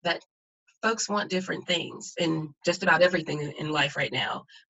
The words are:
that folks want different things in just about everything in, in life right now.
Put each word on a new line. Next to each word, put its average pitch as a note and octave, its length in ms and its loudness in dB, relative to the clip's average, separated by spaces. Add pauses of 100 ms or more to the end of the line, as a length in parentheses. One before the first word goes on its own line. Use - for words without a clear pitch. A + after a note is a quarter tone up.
that E3+ 160 -2 (640)
folks A3 260 0
want G3+ 220 -2
different F#3 380 -2
things - 500 -4
in D#3+ 340 0 (120)
just F3+ 180 2
about F3+ 200 6
everything D#3+ 380 4
in, D3 120 -4
in D3+ 180 -6
life D3 260 0
right D3 160 -2
now. - 300 -4 (300)